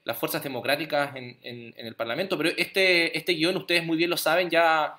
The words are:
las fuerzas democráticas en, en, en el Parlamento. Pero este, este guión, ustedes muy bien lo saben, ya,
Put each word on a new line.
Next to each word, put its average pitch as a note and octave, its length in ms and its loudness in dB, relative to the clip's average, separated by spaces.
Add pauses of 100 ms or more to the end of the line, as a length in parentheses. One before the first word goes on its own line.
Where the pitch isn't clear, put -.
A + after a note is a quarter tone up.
las - 140 -6
fuerzas D#3 240 -4
democráticas C#3 720 -2
en, B2 260 -14
en, A#2+ 320 -14
en A#2+ 120 -14
el A2+ 100 -12
Parlamento. C3+ 400 -2
Pero D3+ 140 0
este, F3 680 2
este E3 180 0
guión, E3 220 0
ustedes E3+ 280 0
muy E3 120 0
bien E3+ 140 0
lo F3 80 0
saben, E3+ 320 2
ya, D#3+ 480 4